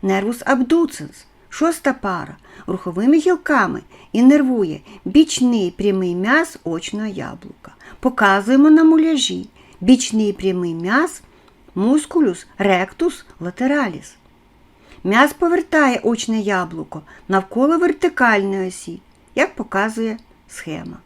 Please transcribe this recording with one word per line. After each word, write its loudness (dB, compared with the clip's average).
нервус -2
абдуценс, -2
шоста -2
пара, -8
руховими 0
гілками 0
іннервує 4
бічний 2
прямий -2
м'яз 0
очного -8
яблука. -14
Показуємо 4
на 8
муляжі 2
бічний 2
прямий -4
м'яз, -2
мускулюс 0
ректус -2
латераліс. -4
М'яз 2
повертає 0
очне -2
яблуко -6
навколо 0
вертикальної 0
осі, -14
як -2
показує -4
схема. -12